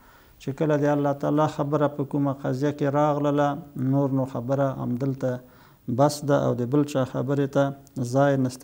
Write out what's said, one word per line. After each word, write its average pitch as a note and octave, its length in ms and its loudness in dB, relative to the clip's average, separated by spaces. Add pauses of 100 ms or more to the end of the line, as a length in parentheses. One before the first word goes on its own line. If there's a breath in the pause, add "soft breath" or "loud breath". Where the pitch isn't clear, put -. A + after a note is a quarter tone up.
(420 loud breath)
چې - 80 -10 (100)
کله D3+ 220 2
د D3 40 2 (100)
الله C#3+ 260 0
تعالی D3+ 260 2 (100)
خبره D3 300 0 (100)
په C#3+ 140 -2
کومه C#3+ 300 0
قضیه C#3 380 -2
کې D3 80 0 (100)
راغله، D3 500 2 (460)
نور C#3 240 2
نو C3 160 0
خبره C3+ 340 -2 (140)
همدلته C3 500 -2 (680 loud breath)
بس D3 160 4 (140)
ده C#3+ 160 4
او B2+ 140 2
د B2 120 0
بل D3 120 4 (100)
چا C3 180 2
خبرې C3+ 440 -2
ته C#3 80 4 (500)
ځای C#3 180 4 (140)
نشته B2+ 180 -6